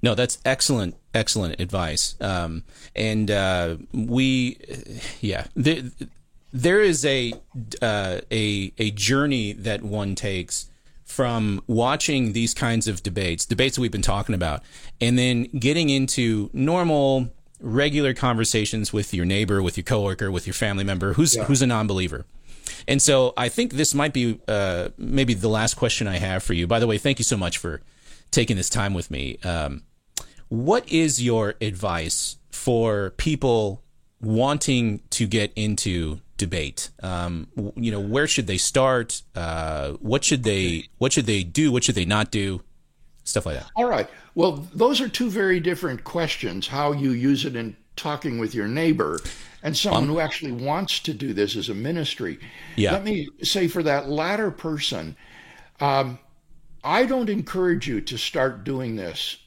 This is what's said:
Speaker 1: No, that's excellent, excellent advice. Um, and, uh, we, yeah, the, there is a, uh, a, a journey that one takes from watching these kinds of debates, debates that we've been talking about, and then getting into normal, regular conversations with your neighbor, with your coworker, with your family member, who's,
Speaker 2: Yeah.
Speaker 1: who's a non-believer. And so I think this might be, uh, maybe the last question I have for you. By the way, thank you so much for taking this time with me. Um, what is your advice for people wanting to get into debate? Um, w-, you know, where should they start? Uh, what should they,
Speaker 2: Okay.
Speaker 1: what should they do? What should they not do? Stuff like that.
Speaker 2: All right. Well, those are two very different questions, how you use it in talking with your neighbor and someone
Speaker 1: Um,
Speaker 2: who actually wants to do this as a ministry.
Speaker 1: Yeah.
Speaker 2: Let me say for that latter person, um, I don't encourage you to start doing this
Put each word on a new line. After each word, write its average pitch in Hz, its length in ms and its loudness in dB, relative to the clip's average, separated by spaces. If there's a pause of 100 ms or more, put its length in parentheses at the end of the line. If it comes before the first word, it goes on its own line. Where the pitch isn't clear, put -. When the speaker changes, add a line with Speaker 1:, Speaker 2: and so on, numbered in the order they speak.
Speaker 1:
No, 113 140 4
that's 123 300 0
excellent, 127 500 0 (180)
excellent 104 460 0
advice. 87 640 -2
Um, 85 420 -4 (320)
and, 107 340 0
uh, 92 480 2 (140)
we, 127 680 0 (640)
yeah, - 360 -2
the, 131 360 0 (640)
there 170 280 4
is 170 240 4
a, 127 280 2 (480)
uh, 101 400 0 (100)
a, 104 460 0
a 107 140 0
journey 113 640 2
that 104 300 -4
one 101 320 -2
takes 95 540 -4 (340)
from 113 640 0
watching 123 680 2
these 117 200 0
kinds 117 340 0
of 98 160 -4
debates, 90 420 -2
debates 127 300 2
that 131 60 0
we've 117 100 0
been 104 100 -2
talking 101 320 2
about, 85 300 -2 (380)
and 120 180 4
then 123 240 2 (160)
getting 151 300 2
into 123 640 2
normal, 139 760 2 (300)
regular 139 540 2
conversations 110 800 0
with 104 200 -2
your 87 120 0
neighbor, 98 360 2
with 90 160 0
your 90 60 -6
coworker, 101 480 0
with 90 160 -2
your 90 60 -6
family 101 300 0
member, 95 300 0
who's, 160 220 4
Speaker 2:
Yeah. 110 80 -2
Speaker 1:
who's 131 180 4
a 135 60 4
non-believer. 98 580 0 (600)
And 139 140 2
so 131 360 6
I 120 120 0
think 233 240 -2
this 143 200 2
might 143 200 2
be, 120 340 0
uh, 95 500 0
maybe 120 380 2
the 95 120 0
last 110 280 2
question 113 320 0
I 92 100 -2
have 92 260 -2
for - 100 0
you. 85 140 0
By 113 120 2
the 117 80 4
way, 107 100 2
thank 139 220 0
you 120 40 0
so - 140 0
much 87 200 -2
for 78 240 -6 (500)
taking 113 260 2
this 90 120 -2
time 101 240 0
with 87 180 -4
me. 67 320 -6
Um, 78 400 -4 (680)
what 151 420 2
is 160 300 4
your 113 400 2
advice 90 760 -2 (140)
for 110 600 2
people 117 720 0 (360)
wanting 120 800 2 (120)
to 113 160 0
get 104 280 0
into 90 640 -2 (180)
debate? 82 520 -4 (120)
Um, 87 540 -6
w-, 104 220 -6
you 117 140 -2
know, 104 80 -4
where 113 280 0
should 110 200 0
they 95 100 0
start? 131 640 0 (140)
Uh, 80 580 -4
what 113 300 0
should 135 200 2
they, 98 240 2 (120)
Speaker 2:
Okay. - 180 -14
Speaker 1:
what 127 160 2
should 131 140 4
they 104 160 2
do? 139 280 2
What 120 120 2
should 107 120 2
they 90 100 2
not 104 260 2
do? 98 300 -2 (640)
Stuff - 220 -2
like 76 100 -4
that. 65 200 -8
Speaker 2:
All 240 120 2
right. 139 200 0 (280)
Well, 165 380 2
those 233 280 4
are 262 80 -2
two 240 200 -2
very 190 300 2
different 160 440 -2
questions, 120 640 -4
how 143 240 0
you 139 200 0
use 127 340 2
it 131 100 -6
in 113 200 -6 (200)
talking 147 420 -4
with 110 160 -2
your 104 140 -2
neighbor 113 520 2 (440)
and 151 120 -2
someone - 280 2
Speaker 1:
Um, 147 60 2
Speaker 2:
who 160 100 0
actually 151 320 -4
wants 143 480 -2
to - 140 -4
do 117 200 -4
this 101 220 0
as 113 140 -4
a 110 40 -2
ministry. 123 640 -4 (380)
Speaker 1:
Yeah. - 160 4
Speaker 2:
Let 196 120 0
me 160 260 -2 (120)
say 185 260 2
for 170 160 0
that 143 260 2
latter 180 420 0
person, 147 640 -4 (640)
um, 135 400 2 (640)
I 196 220 4
don't 247 240 0
encourage 185 580 0
you 117 140 -2
to 120 160 -8
start 127 460 -2
doing 127 320 -4
this 90 520 -8